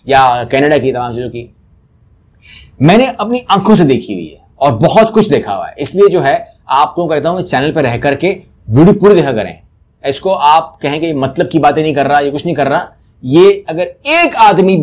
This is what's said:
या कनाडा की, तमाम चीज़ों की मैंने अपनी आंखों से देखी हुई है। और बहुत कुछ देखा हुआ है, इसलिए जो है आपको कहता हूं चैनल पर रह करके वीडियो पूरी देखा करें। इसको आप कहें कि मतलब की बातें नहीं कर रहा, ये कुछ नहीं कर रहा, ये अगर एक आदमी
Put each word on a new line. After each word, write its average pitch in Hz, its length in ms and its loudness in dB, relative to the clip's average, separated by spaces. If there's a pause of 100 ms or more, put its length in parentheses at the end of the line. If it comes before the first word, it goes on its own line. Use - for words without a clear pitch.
या 127 360 2
कनाडा 143 340 0
की, 127 140 -2
तमाम 120 220 -8
चीज़ों 123 160 -8
की 120 200 -16 (1300)
मैंने 208 280 4
अपनी 240 400 -6
आंखों 196 260 2
से 180 100 4
देखी 113 280 -2
हुई 87 140 -10
है। 73 200 -20 (140)
और 139 160 2
बहुत 202 340 2
कुछ 226 160 2
देखा 110 260 -2
हुआ 87 140 -8
है, - 120 -18
इसलिए 185 300 2
जो 170 120 0
है 143 160 0 (320)
आपको 151 380 0
कहता 151 220 -2
हूं 180 140 -4
चैनल 143 280 -4
पर 151 120 -2
रह 120 160 -2
करके 139 300 -2 (380)
वीडियो 151 280 4
पूरी 202 200 4
देखा 147 180 0
करें। 92 260 -6 (440)
इसको 139 280 -4
आप 160 500 2
कहें 147 180 -4
कि 165 160 -4
मतलब 135 320 -4
की 165 120 -2
बातें 147 220 2
नहीं 156 140 -2
कर 139 120 0
रहा, 143 120 2
ये 143 120 -2
कुछ 147 140 -6
नहीं 170 100 -4
कर 135 120 -2
रहा, 147 200 -4 (360)
ये 185 460 2
अगर 165 140 -6
एक 320 540 -2
आदमी 196 460 4